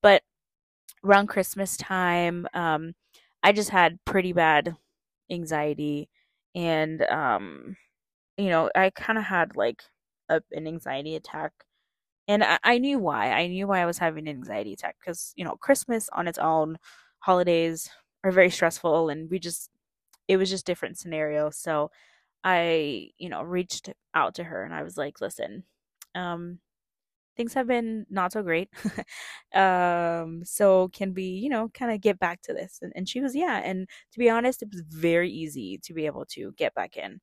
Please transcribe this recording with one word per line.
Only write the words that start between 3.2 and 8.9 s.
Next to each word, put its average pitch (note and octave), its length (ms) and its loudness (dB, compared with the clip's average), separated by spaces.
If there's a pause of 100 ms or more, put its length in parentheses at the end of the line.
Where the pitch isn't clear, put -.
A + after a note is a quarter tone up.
I G3 80 8
just G3+ 180 2
had F3 360 4
pretty F#3 280 0
bad D#3+ 420 4 (560)
anxiety D3+ 760 -4 (460)
and, D#3+ 480 0
um, G2+ 760 -2 (600)
you G3 120 0
know, D#3+ 260 2
I F#3+ 160 4